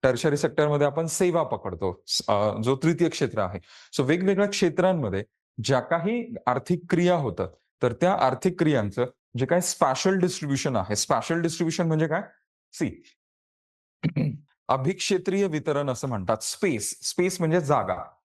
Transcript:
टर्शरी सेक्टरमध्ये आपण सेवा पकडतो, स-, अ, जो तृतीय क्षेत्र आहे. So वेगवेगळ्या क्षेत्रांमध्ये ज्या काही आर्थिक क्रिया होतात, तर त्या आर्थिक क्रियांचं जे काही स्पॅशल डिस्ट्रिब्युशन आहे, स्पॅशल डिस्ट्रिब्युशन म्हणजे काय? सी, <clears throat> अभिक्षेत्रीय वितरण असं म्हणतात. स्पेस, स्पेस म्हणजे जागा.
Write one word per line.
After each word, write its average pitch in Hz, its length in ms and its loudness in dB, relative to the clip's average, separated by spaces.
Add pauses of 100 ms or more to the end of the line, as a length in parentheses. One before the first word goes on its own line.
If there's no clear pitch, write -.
टर्शरी 135 340 2
सेक्टरमध्ये 147 500 2
आपण 151 200 -2
सेवा 170 360 0
पकडतो, 98 640 -6
स-, - 220 -4
अ, 104 360 2
जो 131 120 2
तृतीय 165 320 2
क्षेत्र - 300 -2
आहे. 92 220 -4 (380)
So 131 100 2
वेगवेगळ्या 190 400 2
क्षेत्रांमध्ये 165 760 0 (400)
ज्या 131 160 2
काही 208 540 -2 (120)
आर्थिक 135 340 -2 (100)
क्रिया 175 240 4
होतात, 104 340 -2 (340)
तर 123 100 2
त्या 180 200 2
आर्थिक 175 460 0
क्रियांचं 123 460 2 (320)
जे 127 100 0
काही 175 160 2
स्पॅशल 175 560 2
डिस्ट्रिब्युशन 147 580 0
आहे, 101 200 0
स्पॅशल 147 440 0
डिस्ट्रिब्युशन 165 460 -2
म्हणजे 160 200 2
काय? 160 160 -2 (500)
सी, - 300 -4 (1000)
<clears throat> 151 420 -2 (240)
अभिक्षेत्रीय 185 760 0
वितरण 147 440 -2
असं 127 180 -4
म्हणतात. 107 320 -2
स्पेस, - 600 -4
स्पेस 180 380 -2
म्हणजे 165 200 2
जागा. 117 440 0 (220)